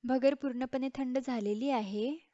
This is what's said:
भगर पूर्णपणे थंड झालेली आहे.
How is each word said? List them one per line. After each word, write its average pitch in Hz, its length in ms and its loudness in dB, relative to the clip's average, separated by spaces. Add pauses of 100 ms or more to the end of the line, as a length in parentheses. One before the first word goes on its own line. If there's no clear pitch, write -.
भगर 262 300 4
पूर्णपणे 262 600 -2
थंड 262 240 0
झालेली 233 500 -2
आहे. 220 480 0 (160)